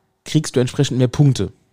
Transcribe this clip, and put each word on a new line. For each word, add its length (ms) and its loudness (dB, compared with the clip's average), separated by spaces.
kriegst 320 -4
du 40 2
entsprechend 380 -2
mehr 100 2
Punkte. 440 2